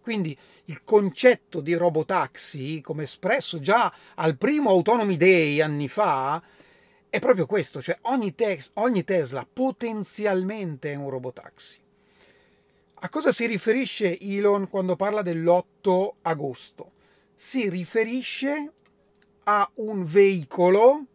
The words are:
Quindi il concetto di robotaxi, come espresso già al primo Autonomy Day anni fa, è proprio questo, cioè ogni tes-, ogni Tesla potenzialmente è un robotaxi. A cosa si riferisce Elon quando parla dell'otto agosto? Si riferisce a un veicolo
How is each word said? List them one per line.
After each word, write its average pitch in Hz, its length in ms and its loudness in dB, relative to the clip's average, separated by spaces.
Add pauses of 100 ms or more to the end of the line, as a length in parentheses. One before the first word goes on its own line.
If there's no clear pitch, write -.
Quindi 196 360 -6 (280)
il 143 200 -16
concetto 208 720 4
di 151 140 -2
robotaxi, 156 1040 -2
come 151 240 -8
espresso 185 560 -2
già 202 340 2 (220)
al 160 220 0
primo 285 320 0
Autonomy 196 480 4
Day 160 420 4
anni 147 300 -2
fa, 151 520 0 (680)
è - 100 -2
proprio 185 260 2
questo, 170 360 -4
cioè - 220 -4
ogni 226 300 -2
tes-, 196 420 -4
ogni 208 280 0
Tesla 139 480 -2
potenzialmente 208 1400 -4
è - 20 -8
un 143 140 -8
robotaxi. - 720 -12 (1160)
A - 100 -10
cosa 302 220 2
si 233 140 0
riferisce 220 760 -2
Elon 202 500 0
quando 185 260 -2
parla 208 260 -2
dell'otto 180 1040 0
agosto? 143 680 -8 (420)
Si 226 340 -2
riferisce 247 1000 -4 (720)
a 202 320 2
un 214 280 -4
veicolo 196 1120 4